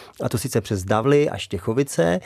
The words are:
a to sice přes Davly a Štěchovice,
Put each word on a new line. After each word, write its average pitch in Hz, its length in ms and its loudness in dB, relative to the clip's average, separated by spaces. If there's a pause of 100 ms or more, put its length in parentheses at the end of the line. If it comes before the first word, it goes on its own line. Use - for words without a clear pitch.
(220)
a - 60 -2
to - 100 -2
sice 120 220 -2
přes 95 240 -4
Davly 131 460 4
a - 80 -8
Štěchovice, 139 880 0